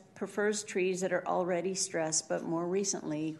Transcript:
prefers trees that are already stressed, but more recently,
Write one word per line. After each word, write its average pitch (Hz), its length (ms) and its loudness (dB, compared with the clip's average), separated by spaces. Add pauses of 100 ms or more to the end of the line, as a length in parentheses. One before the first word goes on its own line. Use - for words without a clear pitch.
(140)
prefers 208 500 0
trees 185 360 0
that 180 120 2
are 175 140 0
already 180 480 2
stressed, 160 540 0
but 175 140 -2
more 170 240 0
recently, 160 720 -2